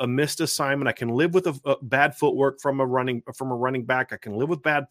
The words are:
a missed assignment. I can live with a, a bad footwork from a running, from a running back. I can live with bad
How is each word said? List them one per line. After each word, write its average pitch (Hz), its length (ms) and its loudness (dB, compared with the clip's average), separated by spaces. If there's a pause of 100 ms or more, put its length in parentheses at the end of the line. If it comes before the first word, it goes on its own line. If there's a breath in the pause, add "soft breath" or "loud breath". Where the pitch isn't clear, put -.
a - 20 0
missed 143 340 0
assignment. 139 460 -2
I 117 60 4
can 120 160 -4
live 156 260 2
with 185 140 2
a, 139 160 -2
a 139 180 2
bad 135 320 2
footwork 135 460 2
from 135 180 0
a 135 80 2
running, 127 340 0 (140)
from 131 160 -6
a 123 60 -2
running 127 280 -2
back. 127 280 0
I 107 40 -8
can 101 200 -8
live 131 120 0
with 165 140 -4
bad 147 280 2